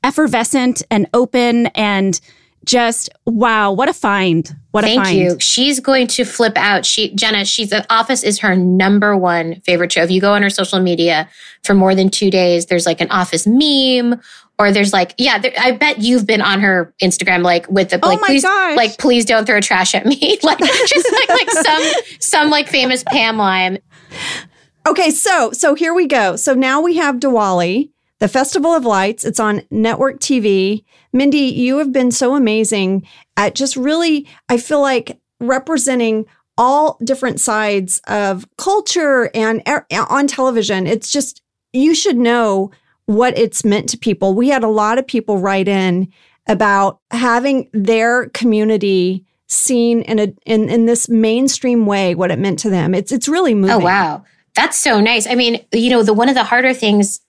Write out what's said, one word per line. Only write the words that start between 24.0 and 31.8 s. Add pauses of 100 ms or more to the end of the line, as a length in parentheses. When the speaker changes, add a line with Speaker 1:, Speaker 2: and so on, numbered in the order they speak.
Speaker 3:
Okay,
so,
so
here
we
go.
So
now
we
have
Diwali, (300)
the
Festival
of
Lights.
It's
on (100)
network
T
V. (260)
Mindy,
you
have